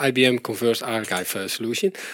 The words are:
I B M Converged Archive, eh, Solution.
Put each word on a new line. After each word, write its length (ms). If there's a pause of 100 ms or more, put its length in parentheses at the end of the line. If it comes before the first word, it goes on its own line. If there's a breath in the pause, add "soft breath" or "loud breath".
I 80
B 60
M 240
Converged 420
Archive, 560
eh, 80
Solution. 460 (200 loud breath)